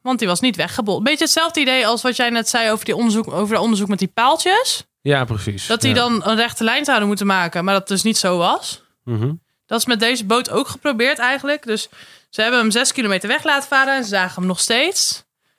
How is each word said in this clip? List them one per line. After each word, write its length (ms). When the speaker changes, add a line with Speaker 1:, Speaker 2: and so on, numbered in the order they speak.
Speaker 1:
want 180
hij 100
was 100
niet 160
weggebold. 480
Beetje 200
hetzelfde 380
idee 260
als 140
wat 140
jij 140
net 200
zei 220
over 140
die 100
onderzoek, 360
over 240
dat 80
onderzoek 240
met 120
die 80
paaltjes. 800
Speaker 2:
Ja, 240
precies. 420
Speaker 1:
Dat 140
die 80
Speaker 2:
Ja. 60
Speaker 1:
dan 300
een 100
rechte 280
lijn 220
zouden 220
moeten 180
maken, 380
maar 100
dat 140
dus 160
niet 140
zo 200
was. 460
Speaker 2:
Mhm. 280
Speaker 1:
Dat 140
is 60
met 140
deze 260
boot 240
ook 180
geprobeerd 520
eigenlijk. 460
Dus 240
ze 120
hebben 180
hem 120
zes 220
kilometer 360
weg 140
laten 240
varen 280
en 80
ze 60
zagen 260
hem 100
nog 140
steeds. 640